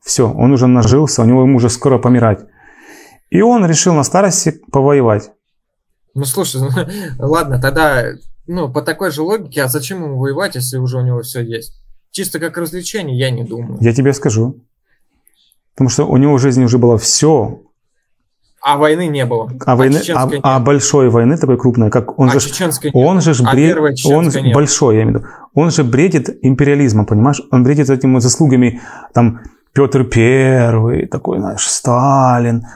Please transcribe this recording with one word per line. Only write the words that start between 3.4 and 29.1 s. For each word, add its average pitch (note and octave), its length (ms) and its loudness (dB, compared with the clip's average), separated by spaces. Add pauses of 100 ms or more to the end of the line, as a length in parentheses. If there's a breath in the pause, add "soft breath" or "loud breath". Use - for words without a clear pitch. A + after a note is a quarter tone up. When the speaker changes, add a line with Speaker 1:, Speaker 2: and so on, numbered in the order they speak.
Speaker 1:
он A3+ 240 2
решил E3 280 0
на D3 100 2
старости F#3 560 -2 (120)
повоевать. C3+ 600 2 (840)
Speaker 2:
Ну, C#3 100 -4
слушай, C3+ 340 -6
<laughs> E3 600 -6
ну, B2+ 100 -6
ладно, D3 320 -2
тогда, C3+ 420 0 (440)
ну, E3+ 260 -6
по D3+ 80 -4
такой E3 300 -6
же C#3+ 100 -8
логике, E3 420 -4
а B2+ 40 -2
зачем D3+ 360 -8
ему C#3 160 -8
воевать, C#3 360 -4
если B2+ 240 -8
уже B2+ 180 -4
у B2 80 -4
него B2 160 -2
всё B2 200 -10
есть? A2+ 360 -10 (360)
Чисто F#3+ 260 -8
как E3 180 -8
развлечение, E3+ 600 -8
я C3 120 -2
не A#2+ 140 -6
думаю. A#2 360 -10
Speaker 1:
Я A#2 140 2
тебе C3+ 180 2
скажу. A#2+ 440 -2 (1200)
Потому C3 140 2
что C#3+ 160 0
у C3+ 120 0
него C#3+ 180 4
в A#2+ 60 2
жизни C3 240 2
уже A#2+ 120 2
было A#2+ 200 4
всё, C#3 640 0 (1040)
Speaker 2:
А C#3+ 140 0
войны D#3 300 0
не C#3 180 -4
было. A#2+ 260 -4 (140)
Speaker 1:
А C3 80 2
Speaker 2:
А - 20 4
Speaker 1:
войны, C3 220 4
а, - 40 0
Speaker 2:
чеченской C#3+ 420 -2
Speaker 1:
а C3 140 2
Speaker 2:
нет. A#2+ 80 0
Speaker 1:
большой C#3 440 2
войны A#2 280 2
такой B2+ 200 0
крупной, A#2 320 2
как - 300 -4
он C3 100 4
Speaker 2:
А B2+ 40 0
Speaker 1:
же C#3 60 2
ж, - 60 -2
Speaker 2:
чеченской D3+ 480 -6
нет. C3 140 4
Speaker 1:
он F3+ 140 2
же D3+ 120 2
ж B2 80 0
Speaker 2:
А B2 120 2
Speaker 1:
бре-, C#3+ 160 4
Speaker 2:
первой D#3 200 0
Speaker 1:
он C3 60 -4
Speaker 2:
чеченской C#3+ 480 0
нет. B2 100 2
Speaker 1:
большой, C#3 440 2
я A2 60 2
имею A2 140 0
в A2 40 -4
виду. - 80 -18 (260 loud breath)
Он D#3+ 160 2
же D3+ 120 0
бредит C#3 460 0 (140)
империализмом, C3+ 640 2
понимаешь? A#2 360 2 (100)
Он B2 120 4
бредит C#3+ 260 2
этими C3 300 2
заслугами, B2 600 2 (340 loud breath)